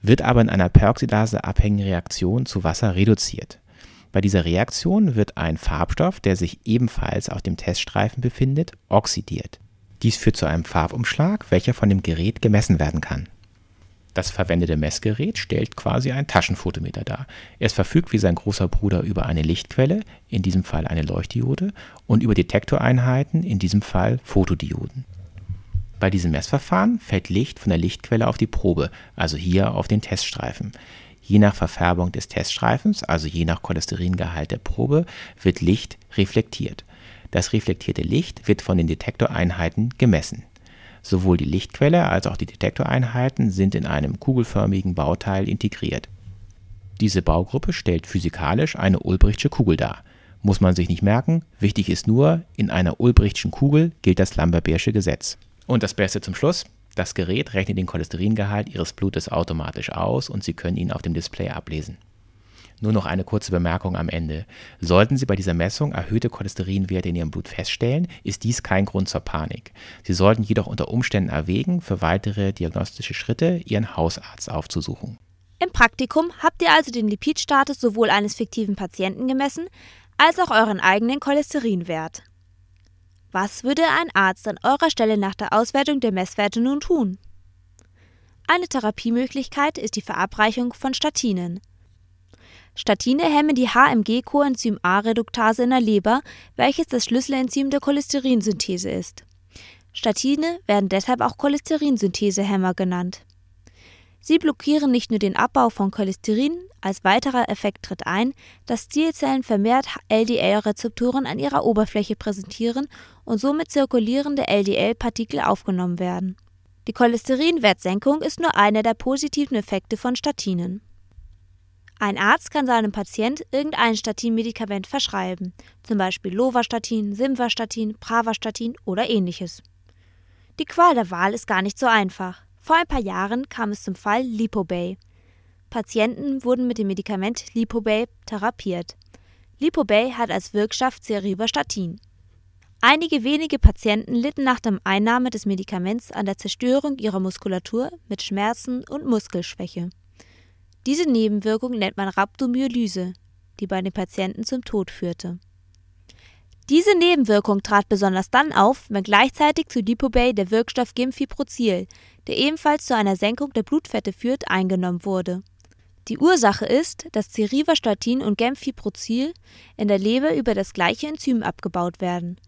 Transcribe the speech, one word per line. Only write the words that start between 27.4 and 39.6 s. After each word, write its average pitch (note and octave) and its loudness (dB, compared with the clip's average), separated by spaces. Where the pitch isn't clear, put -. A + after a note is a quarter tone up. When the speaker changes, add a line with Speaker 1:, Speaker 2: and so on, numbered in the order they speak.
Speaker 1:
von - -2
der E2+ 4
Lichtquelle A2 0
auf - 0
die A2 2
Probe, E2 0
also D#2+ -2
hier F2+ 2
auf F#2+ -2
den G#2+ 2
Teststreifen. - -6
Je G2+ 4
nach G#2 8
Verfärbung F2+ 0
des - -6
Teststreifens, - 0
also D#2 0
je E2+ 0
nach E2 0
Cholesteringehalt E2+ -2
der - -4
Probe, C#3+ 0
wird - 2
Licht - 0
reflektiert. - -2
Das - -2
reflektierte - -2
Licht - -2
wird - 2
von F#2 2
den E2 2
Detektoreinheiten F2+ -2